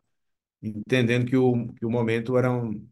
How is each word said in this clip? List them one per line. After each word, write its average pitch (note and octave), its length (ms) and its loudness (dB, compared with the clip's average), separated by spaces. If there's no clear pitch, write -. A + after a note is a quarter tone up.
entendendo A#2+ 640 0
que B2 120 0
o, B2+ 360 2
que - 140 -8
o A2+ 40 -2
momento A#2 460 0
era B2 160 2
um, A2+ 400 -6